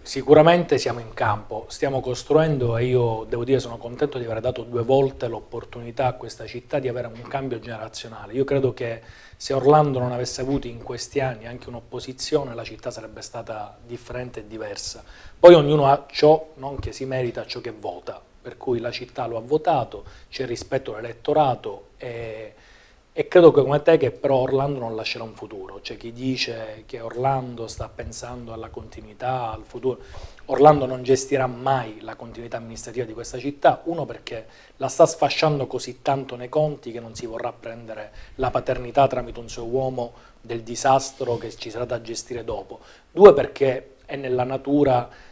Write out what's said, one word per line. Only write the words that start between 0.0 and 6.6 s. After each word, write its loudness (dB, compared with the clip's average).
sicuramente 6
siamo -4
in -14
campo, -4
stiamo -2
costruendo 2
e 0
io 2
devo -2
dire 2
sono -8
contento -4
di -6
aver -4
dato -4
due -4
volte 2
l'opportunità -6
a 0
questa -14
città -8